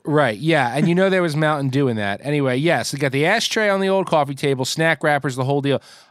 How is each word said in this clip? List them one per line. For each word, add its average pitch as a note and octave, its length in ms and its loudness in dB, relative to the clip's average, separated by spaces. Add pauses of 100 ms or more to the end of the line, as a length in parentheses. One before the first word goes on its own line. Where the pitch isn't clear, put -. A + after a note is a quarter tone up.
Right. C#3 340 2
Yeah. C#3 360 0
And D#3 140 2
you E3+ 60 2
know F#3+ 160 2
there F#3 120 2
was D#3+ 140 -2
Mountain D3+ 340 0
Dew C#3 180 0
in A#2 80 -2
that. G2+ 280 -4
Anyway, C#3 320 0
yes, C#3+ 360 0
we D3 60 -8
got C#3 140 -2
the C#3 140 0
ashtray G#3+ 420 0
on G3 120 0
the F#3+ 80 0
old F#3+ 180 0
coffee C#3+ 280 0
table, C3+ 300 -2
snack D#3+ 400 0
wrappers, D3 320 0
the B2+ 80 -2
whole C#3+ 160 0
deal. C3+ 220 0 (280)